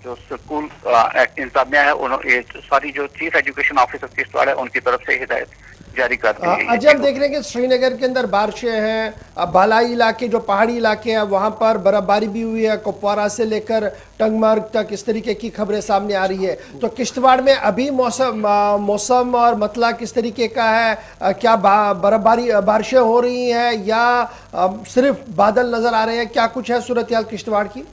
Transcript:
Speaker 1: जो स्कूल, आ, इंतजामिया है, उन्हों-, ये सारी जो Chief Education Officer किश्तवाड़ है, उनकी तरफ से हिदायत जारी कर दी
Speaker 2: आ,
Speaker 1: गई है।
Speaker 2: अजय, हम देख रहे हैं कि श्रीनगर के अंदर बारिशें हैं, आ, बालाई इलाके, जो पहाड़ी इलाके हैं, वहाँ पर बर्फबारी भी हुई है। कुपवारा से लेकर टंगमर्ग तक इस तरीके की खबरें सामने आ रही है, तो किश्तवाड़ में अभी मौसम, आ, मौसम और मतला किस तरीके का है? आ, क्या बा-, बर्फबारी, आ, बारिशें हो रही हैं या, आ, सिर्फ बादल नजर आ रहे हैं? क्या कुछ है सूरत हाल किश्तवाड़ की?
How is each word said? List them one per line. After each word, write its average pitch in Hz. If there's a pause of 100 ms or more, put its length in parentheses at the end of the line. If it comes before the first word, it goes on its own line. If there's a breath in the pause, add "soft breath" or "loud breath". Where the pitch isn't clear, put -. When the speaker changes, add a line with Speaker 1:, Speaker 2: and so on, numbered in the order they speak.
Speaker 1:
जो 123
स्कूल, 151 (200)
आ, 117 (360)
इंतजामिया 135
है, 139
उन्हों-, 131
ये 123 (120)
सारी 143
जो 143
Chief 160
Education 139
Officer 131
किश्तवाड़ 131
है, 139
उनकी 127
तरफ 123
से 135
हिदायत 123 (500 loud breath)
जारी 123
कर 110
दी 170
Speaker 2:
आ, 175
Speaker 1:
गई -
है। 233
Speaker 2:
अजय, 247
हम 294
देख 269
रहे 285
हैं 285
कि 277
श्रीनगर 254
के 262
अंदर 254
बारिशें 208
हैं, 220 (240 loud breath)
आ, 175
बालाई 214
इलाके, 233
जो 226
पहाड़ी 226
इलाके 226
हैं, 220
वहाँ 196
पर 220
बर्फबारी 202
भी 214
हुई 220
है। 214
कुपवारा 208
से 220
लेकर 220 (320 loud breath)
टंगमर्ग 220
तक 214
इस 196
तरीके 220
की 220
खबरें 208
सामने 202
आ 190
रही 190
है, 170 (240 loud breath)
तो 240
किश्तवाड़ 254
में 269
अभी 233
मौसम, 247
आ, 208
मौसम 226
और 240
मतला 214
किस 233
तरीके 233
का 220
है? 220 (240 loud breath)
आ, 196
क्या 226
बा-, 202
बर्फबारी, 220
आ, 208
बारिशें 214
हो 240
रही 247
हैं 240 (120)
या, 220 (500 loud breath)
आ, 180 (200)
सिर्फ 247 (100)
बादल 220
नजर 233
आ 220
रहे 226
हैं? 233
क्या 233
कुछ 233
है 240
सूरत 233
हाल 226
किश्तवाड़ 208
की? 254